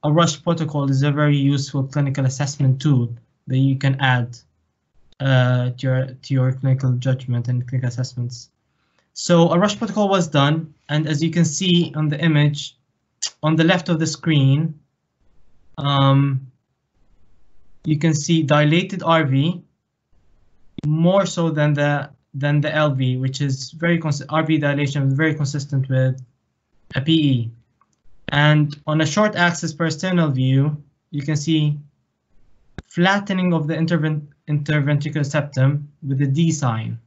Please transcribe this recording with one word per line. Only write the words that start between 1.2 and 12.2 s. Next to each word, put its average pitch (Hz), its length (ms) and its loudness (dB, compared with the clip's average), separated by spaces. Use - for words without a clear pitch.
useful 139 480 0
clinical 135 400 -2
assessment 131 560 0
tool 123 340 2
that 127 120 -2
you 135 180 2
can 135 240 0
add, 123 340 0
uh, 127 560 2
to 135 100 -6
your, 131 200 0
to - 100 -6
your 131 220 2
clinical 131 380 0
judgment 123 560 -2
and 123 200 -2
clinical 127 200 -4
assessments. - 600 -8
So 170 400 2
a 170 60 2
rush 202 180 0
protocol 208 320 -2
was 190 180 2
done, 151 460 0
and 151 180 -2
as 151 160 -2
you 165 80 0
can 170 140 2
see 175 500 0
on 156 140 -2
the 143 100 -4
image 147 600 0